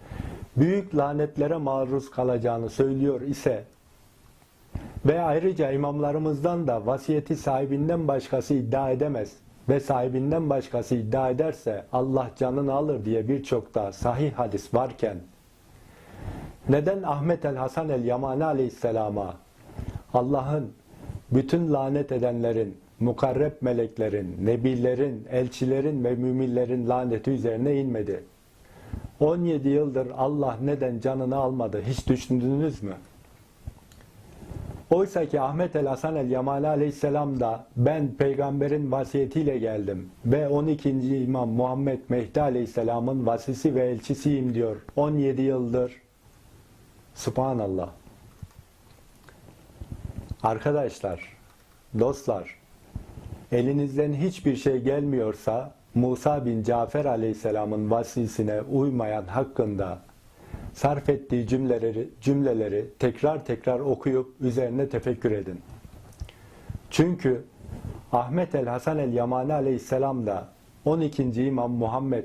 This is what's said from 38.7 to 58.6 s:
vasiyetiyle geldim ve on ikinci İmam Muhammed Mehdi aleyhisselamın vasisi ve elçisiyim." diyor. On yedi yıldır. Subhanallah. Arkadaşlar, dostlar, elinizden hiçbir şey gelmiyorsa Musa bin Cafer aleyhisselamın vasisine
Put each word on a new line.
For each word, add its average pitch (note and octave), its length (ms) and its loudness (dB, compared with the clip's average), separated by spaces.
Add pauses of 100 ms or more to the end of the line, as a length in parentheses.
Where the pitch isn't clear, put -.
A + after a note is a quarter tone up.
vasiyetiyle C3+ 640 0
geldim G2+ 520 -4 (160)
ve C#3+ 220 4
on D3 180 2
ikinci C3+ 500 2
İmam B2+ 320 0
Muhammed B2+ 500 0 (100)
Mehdi B2 340 2
aleyhisselamın A#2+ 840 0
vasisi B2 480 0
ve B2+ 120 4
elçisiyim." B2+ 680 0
diyor. A2+ 220 0 (200)
On D3 160 2
yedi C3+ 300 2
yıldır. B2+ 500 2 (1200)
Subhanallah. G#2+ 760 -2 (2500)
Arkadaşlar, A2+ 920 -2 (640)
dostlar, A2+ 600 0 (920)
elinizden C#3+ 600 2
hiçbir D3 440 0
şey C3 240 2
gelmiyorsa C3 920 0 (200)
Musa B2+ 520 2
bin A2+ 160 0
Cafer A#2 420 2
aleyhisselamın G#2+ 840 0
vasisine A2+ 720 0